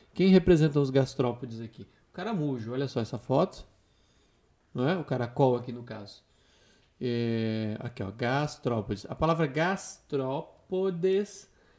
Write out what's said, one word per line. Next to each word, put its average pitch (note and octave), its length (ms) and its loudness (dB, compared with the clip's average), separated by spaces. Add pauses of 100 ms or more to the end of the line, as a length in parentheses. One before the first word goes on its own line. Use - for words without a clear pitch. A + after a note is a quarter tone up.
(140)
Quem F#3 160 4
representam E3 520 8
os C3+ 80 2
gastrópodes B2 680 0
aqui? A#2 220 -14
O - 320 -20
caramujo, D3 580 -4
olha C3+ 160 -2
só B2+ 140 -2
essa A2+ 160 -6
foto. D3 480 0 (1080)
Não B2+ 140 0
é? F#3 80 2
O E3 80 -4
caracol B2 520 0
aqui A#2+ 160 -8
no A#2+ 120 -12
caso. G#2 400 -16 (760)
É, A2+ 800 -2
aqui, - 240 -8
ó, F#2+ 80 -6
gastrópodes. A#2+ 1000 -2
A - 60 -8
palavra D#3+ 320 2
gastrópodes F3+ 2000 -2 (300)